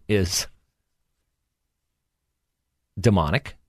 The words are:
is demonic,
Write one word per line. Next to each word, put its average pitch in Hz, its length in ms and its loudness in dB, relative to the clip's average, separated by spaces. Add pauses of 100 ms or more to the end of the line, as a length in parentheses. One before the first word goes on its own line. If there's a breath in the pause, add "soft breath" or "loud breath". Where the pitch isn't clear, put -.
is 95 380 0 (2500)
demonic, 90 580 0 (120)